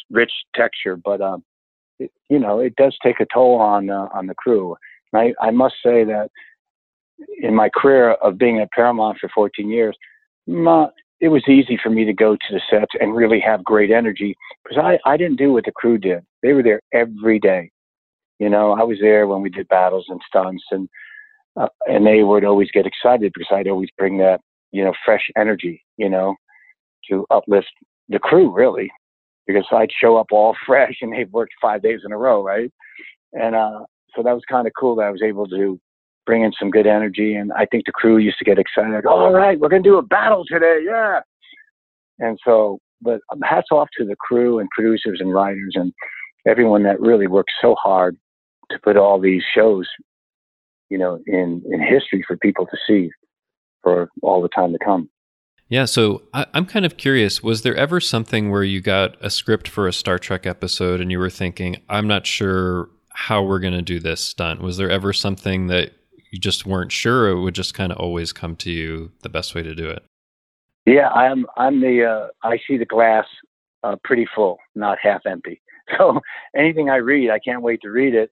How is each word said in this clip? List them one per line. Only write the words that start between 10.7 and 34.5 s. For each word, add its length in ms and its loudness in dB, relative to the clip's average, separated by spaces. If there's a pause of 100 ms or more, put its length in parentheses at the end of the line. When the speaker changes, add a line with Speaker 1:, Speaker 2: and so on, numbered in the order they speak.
Speaker 1:
it 60 2
was 220 4
easy 340 4
for 80 -2
me 140 2
to 80 -2
go 240 4
to 160 -10
the 80 -4 (100)
sets 300 2
and 120 -2
really 280 2
have 240 0
great 260 4
energy 460 0 (260)
because 180 -8
I, 240 2
I 120 2
didn't 180 0
do 180 2
what 120 2
the 80 -6
crew 260 0
did. 260 -4 (200)
They 80 4
were 100 4
there 180 2 (140)
every 460 0
day, 320 0 (640)
you 100 -2
know. 220 2
I 140 2
was 160 -2
there 260 4
when 160 -2
we 80 -6
did 160 -12
battles 420 0
and 200 -12
stunts, 420 -2
and, 180 -6 (720)
uh, 60 -2 (220)
and 180 2
they 160 6
would 220 4
always 260 2
get 160 2
excited 480 0
because 180 -8
I'd 140 0
always 320 -4
bring 200 -2
that, 220 4 (300)
you 140 -2
know, 100 0 (100)
fresh 320 2
energy, 480 -2 (120)
you 120 -2
know, 280 -2 (720)
to 220 -2
uplift 400 2 (360)
the 120 -2
crew, 320 4
really, 400 0 (520)
because 280 0
I'd 180 2
show 280 4
up 120 -2
all 300 4
<laughs> 60 -16
fresh 340 2
and 120 -8
they'd 200 -8
worked 280 -4
five 220 -2
days 240 -2
in 60 -12
a 40 -8
row, 280 0
right? 260 -4 (640)
And, 240 -2
uh, 300 -4 (280)
so 80 -6
that 120 0
was 140 -8
kinda 300 -2